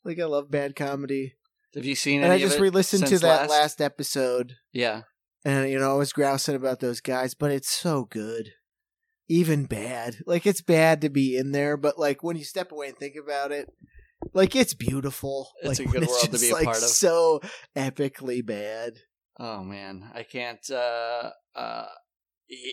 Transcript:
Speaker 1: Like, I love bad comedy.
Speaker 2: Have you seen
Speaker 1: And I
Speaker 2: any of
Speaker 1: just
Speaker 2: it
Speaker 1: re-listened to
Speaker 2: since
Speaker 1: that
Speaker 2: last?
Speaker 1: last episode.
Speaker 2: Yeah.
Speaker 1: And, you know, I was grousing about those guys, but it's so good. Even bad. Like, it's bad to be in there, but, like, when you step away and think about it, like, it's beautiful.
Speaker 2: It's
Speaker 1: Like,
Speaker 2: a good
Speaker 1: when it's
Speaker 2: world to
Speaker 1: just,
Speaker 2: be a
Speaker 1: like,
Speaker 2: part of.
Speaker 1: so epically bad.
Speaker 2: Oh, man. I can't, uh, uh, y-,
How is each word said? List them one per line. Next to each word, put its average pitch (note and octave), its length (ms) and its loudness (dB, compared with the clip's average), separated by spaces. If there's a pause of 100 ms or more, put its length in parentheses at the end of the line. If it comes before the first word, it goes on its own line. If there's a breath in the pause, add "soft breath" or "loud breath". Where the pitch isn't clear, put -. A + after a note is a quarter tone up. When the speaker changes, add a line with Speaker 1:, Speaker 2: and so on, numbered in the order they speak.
Speaker 1:
Like, E3+ 140 -8
I E3+ 60 0
love C#3+ 240 -2
bad C#3 260 -2
comedy. C#3 580 -4 (420)
Speaker 2:
Have B2+ 100 -8
you C#3 100 -2
seen C#3+ 260 2
Speaker 1:
And F3 100 6
I F#3 40 8
Speaker 2:
any F#3 80 4
of G3 60 4
Speaker 1:
just D3 100 2
Speaker 2:
it G3 40 4
Speaker 1:
re-listened F#3+ 400 4
to - 60 2
Speaker 2:
since F3+ 120 6
Speaker 1:
that D#3+ 200 6
Speaker 2:
last? D3+ 80 -2
Speaker 1:
last D3+ 320 4
episode. B2+ 720 -2 (180)
Speaker 2:
Yeah. A#2 300 -2 (420)
Speaker 1:
And, C#3 260 0
you C3+ 100 -2
know, C3+ 120 2
I C#3 60 2
was C#3+ 160 0
grousing C#3 420 0
about C3 240 -2
those A#2+ 220 -4
guys, B2+ 320 -2
but D3 180 -2
it's C#3 180 -2
so C#3+ 360 -2
good. A2 440 -8 (800)
Even D#3+ 380 2
bad. A2+ 600 -6
Like, F3 200 0
it's G3+ 160 2
bad D#3+ 400 4
to D3+ 80 0
be C3+ 280 2
in C3+ 140 -2
there, C#3+ 260 0
but, D3 220 0
like, C#3+ 240 0
when E3+ 140 -4
you D3 60 -10
step F3+ 280 -8
away D3 160 -10
and C3 100 -14
think C#3+ 180 -12
about C#3+ 360 -6
it, C#3+ 180 -6 (640 soft breath)
like, F#3+ 220 4
it's C4 180 4
beautiful. C3+ 760 -4 (120)
Speaker 2:
It's C3+ 180 -2
Speaker 1:
Like, C3+ 80 -4
Speaker 2:
a - 40 -2
good - 40 0
Speaker 1:
when E3 80 2
it's D#3 80 0
Speaker 2:
world B2 140 2
to - 60 -4
Speaker 1:
just, A#2+ 120 0
Speaker 2:
be A#2+ 60 4
a - 40 4
Speaker 1:
like, - 120 2
Speaker 2:
part A2+ 120 0
of. A2+ 60 0
Speaker 1:
so E3 580 4 (340 loud breath)
epically C3+ 680 -4
bad. A2 480 -8 (460)
Speaker 2:
Oh, A2 240 -10
man. G2 500 -14
I A#2 100 -12
can't, A#2+ 360 -10 (100)
uh, A#2+ 640 -4 (240)
uh, A1+ 300 -8 (640)
y-, B2+ 240 -14